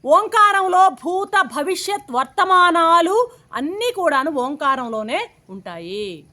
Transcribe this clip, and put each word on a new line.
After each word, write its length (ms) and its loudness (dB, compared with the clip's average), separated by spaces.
ఓంకారంలో 840 4
భూత 520 -2
భవిష్యత్ 720 -6
వర్తమానాలు 1160 2
అన్నీ 420 -4
కూడాను 340 0
ఓంకారంలోనే 1000 -4
ఉంటాయి. 840 -12